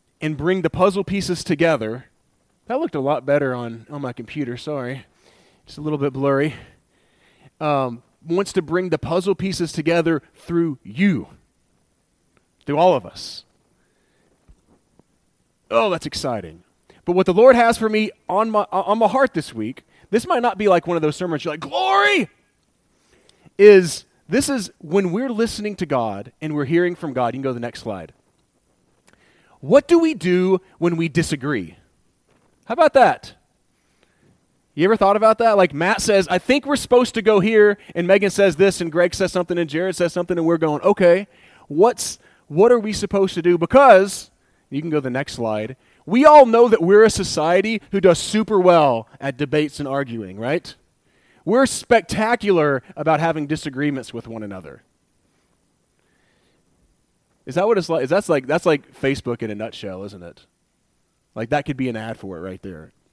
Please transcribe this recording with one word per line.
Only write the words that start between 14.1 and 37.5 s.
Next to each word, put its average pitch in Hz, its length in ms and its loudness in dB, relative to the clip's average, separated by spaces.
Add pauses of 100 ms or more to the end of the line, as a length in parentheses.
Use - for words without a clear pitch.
Oh, 220 200 -2
that's 165 160 -6
exciting. 92 580 -10 (400)
But 175 80 -4
what 185 140 0
the 180 80 0
Lord 240 220 8
has 233 220 2
for 220 100 -2
me 214 220 -2 (180)
on 214 220 -2
my, 208 220 0
on 190 260 -2
my 226 100 4
heart 262 260 0
this 156 180 -8
week, 113 320 -10 (260)
this 226 160 0
might 330 160 0
not 214 160 -2
be 202 100 0
like 175 180 4
one 175 100 -2
of 160 60 -2
those 151 140 -2
sermons 165 280 -6
you're 160 80 -6
like, 160 80 -10
"Glory!" 392 680 0 (1300)
is, 196 480 6 (200)
this 254 220 -2
is 240 300 -6
when 175 340 -2
we're 247 160 -4
listening 214 480 -6
to 180 100 -6
God 113 540 -4
and 156 140 -6
we're 147 100 -4
hearing 175 300 0
from 156 180 -10
God. 120 220 -2
You 135 40 -10
can 135 40 -8
go 135 80 -4
to 123 40 -6
the 120 60 -10
next 120 200 -12
slide. 95 340 -12 (1500)
What 196 260 2
do 339 120 4
we 320 160 0
do 180 480 0 (160)
when 170 180 -2
we 165 140 -2
disagree? 135 640 -4 (880)
How - 80 -10
about 302 220 2
that? 202 400 2 (1400)
You 147 100 -2
ever 214 120 2
thought 202 200 2
about 220 220 2
that? 226 200 2
Like, 180 160 2
Matt 190 260 -2
says, 196 280 0
"I 180 100 -2
think 269 260 0
we're 277 120 -2
supposed 247 380 0
to 226 80 -4
go 208 180 4
here," 208 360 4 (180)